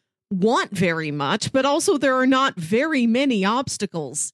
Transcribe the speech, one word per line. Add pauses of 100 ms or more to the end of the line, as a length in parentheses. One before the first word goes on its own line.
(300)
want
very
much,
but
also
there
are
not
very
many
obstacles